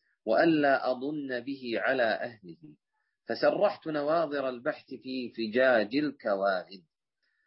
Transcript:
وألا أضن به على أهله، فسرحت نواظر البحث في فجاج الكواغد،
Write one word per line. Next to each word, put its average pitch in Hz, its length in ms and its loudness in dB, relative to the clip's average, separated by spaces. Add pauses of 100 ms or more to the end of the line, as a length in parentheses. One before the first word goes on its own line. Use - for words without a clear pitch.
(260)
وألا 143 640 4
أضن 131 480 -6
به 127 360 -8
على 120 280 0
أهله، 110 720 -6 (500)
فسرحت 151 640 0
نواظر 147 600 -2
البحث 123 360 -6
في 131 520 -10
فجاج 113 580 2
الكواغد، 98 880 -2 (640)